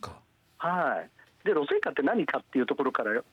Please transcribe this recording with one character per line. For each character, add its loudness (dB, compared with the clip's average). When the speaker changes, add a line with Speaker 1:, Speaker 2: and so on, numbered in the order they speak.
Speaker 1:
価？ -12
Speaker 2:
は 0
い。 -16
で、 4
路 2
線 2
価 -2
っ -6
て 0
何 2
か -4
っ -6
て -2
い 4
う 0
と -2
こ -2
ろ 2
か -2
ら 0